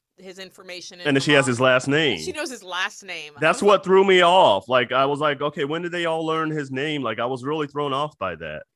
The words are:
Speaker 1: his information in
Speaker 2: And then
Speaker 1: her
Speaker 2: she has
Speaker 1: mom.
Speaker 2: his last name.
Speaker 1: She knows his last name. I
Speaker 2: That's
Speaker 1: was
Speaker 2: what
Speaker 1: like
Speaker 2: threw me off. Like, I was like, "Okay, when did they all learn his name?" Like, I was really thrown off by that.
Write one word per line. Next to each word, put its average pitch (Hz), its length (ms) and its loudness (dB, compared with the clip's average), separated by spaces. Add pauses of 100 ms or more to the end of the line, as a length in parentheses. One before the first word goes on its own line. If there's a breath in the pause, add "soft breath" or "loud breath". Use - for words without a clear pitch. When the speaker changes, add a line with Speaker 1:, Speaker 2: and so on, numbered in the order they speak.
(180)
Speaker 1:
his 185 220 -20
information 180 600 -18
in 175 80 -6
Speaker 2:
And 139 80 2
then 135 60 0
Speaker 1:
her - 40 -6
Speaker 2:
she 156 80 2
has 139 120 6
Speaker 1:
mom. 131 40 -2
Speaker 2:
his 120 100 -2
last 127 280 2
name. 139 320 0
Speaker 1:
She 78 120 -8
knows 302 200 -8
his 214 120 -16
last 185 400 -8
name. 165 320 -14
I 135 40 -14
Speaker 2:
That's 160 220 0
Speaker 1:
was 202 60 2
Speaker 2:
what 196 120 6
Speaker 1:
like 190 60 -16
Speaker 2:
threw 190 200 6
me 185 160 6
off. 170 480 6
Like, 123 220 2
I 135 160 2
was 143 120 -2
like, 147 220 -2
"Okay, 147 240 -4
when 160 160 -4
did 175 100 -8
they 175 140 -6
all 160 200 -4
learn 160 260 -2
his 147 200 -6
name?" 143 300 -4
Like, 110 180 -4
I 117 60 -2
was 123 180 -6
really 151 240 -4
thrown 143 240 -6
off 147 280 -4
by 92 160 -6
that. 76 280 -12 (120)